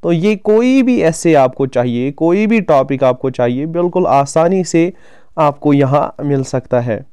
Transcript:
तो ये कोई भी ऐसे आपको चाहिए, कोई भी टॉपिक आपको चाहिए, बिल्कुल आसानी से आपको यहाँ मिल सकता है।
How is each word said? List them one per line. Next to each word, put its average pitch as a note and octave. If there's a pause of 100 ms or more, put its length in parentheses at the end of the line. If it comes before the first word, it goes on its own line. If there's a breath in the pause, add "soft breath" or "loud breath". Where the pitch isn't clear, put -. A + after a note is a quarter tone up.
तो E3+
ये F#3
कोई A#3+
भी A#3+
ऐसे D#3+
आपको C3+
चाहिए, B2
कोई F3
भी A3
टॉपिक C#3
आपको B2+
चाहिए, B2+
बिल्कुल F3
आसानी D#3+
से E3+ (440 soft breath)
आपको D3
यहाँ C#3+
मिल C#3+
सकता B2+
है। A#2+